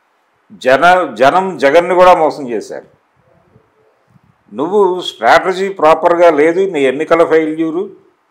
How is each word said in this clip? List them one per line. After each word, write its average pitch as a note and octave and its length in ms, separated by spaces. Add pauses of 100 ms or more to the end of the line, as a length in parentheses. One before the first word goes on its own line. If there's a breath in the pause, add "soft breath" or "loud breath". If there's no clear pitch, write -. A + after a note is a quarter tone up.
(520)
జన-, C#3 600
జనం D#3 440
జగన్‌ని E3 380
కూడా F3+ 200
మోసం D3 340
చేశారు. - 520 (1500)
నువ్వు F3+ 480
స్ట్రాటజీ E3+ 680
ప్రాపర్గా E3+ 600
లేదు, D#3+ 300
నీ F#3 220
ఎన్నికల D#3 440
ఫెయిల్యూరు, D#3+ 640 (420)